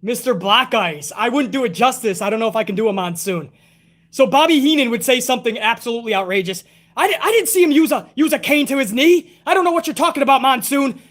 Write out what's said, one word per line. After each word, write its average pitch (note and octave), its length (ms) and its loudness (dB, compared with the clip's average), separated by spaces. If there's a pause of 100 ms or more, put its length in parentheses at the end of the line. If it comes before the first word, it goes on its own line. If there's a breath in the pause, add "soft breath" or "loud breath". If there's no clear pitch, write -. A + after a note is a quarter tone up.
Mister A#3 320 -2
Black G#3 400 0
Ice. E3+ 420 -2
I A3 120 -2
wouldn't B3 240 0
do C4 120 -2
it A#3 60 -2
justice. A3 520 0
I G3+ 80 -4
don't A3 100 -2
know A3+ 80 0
if A3 80 -4
I A3 80 0
can G#3+ 100 -6
do A3 140 0
a G#3 40 0
Monsoon. F3 580 -6 (600 soft breath)
So C4+ 160 2
Bobby D#4 340 4
Heenan C#4 300 2
would A3 140 -4
say B3 160 2
something A#3+ 380 -2
absolutely A#3 560 -4
outrageous. F#3+ 500 -4 (320 soft breath)
I E4 120 0
di-, F4+ 120 0
I F4 120 -2
didn't A4 160 2
see F#4 140 2
him E4+ 80 4
use D4 220 4
a, A#3 220 -4
use D4+ 180 0
a D4+ 60 0
cane D4 280 0
to C4+ 120 -2
his A#3+ 140 -2
knee. D#4 540 2
I D#4+ 80 2
don't F#4 100 2
know F4 80 2
what E4+ 140 0
you're D#4 80 -4
talking D#4+ 280 0
about, C4+ 180 4
Monsoon. C4 600 0 (100)